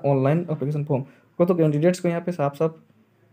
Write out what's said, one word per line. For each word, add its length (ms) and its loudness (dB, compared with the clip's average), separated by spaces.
online 400 2
application 420 -4
form।" 160 0
को 60 6
तो 100 2
कैंडिडेट्स 440 2
को 100 -2
यहाँ 120 -2
पे 100 -6
साफ 260 -2
साफ 220 -2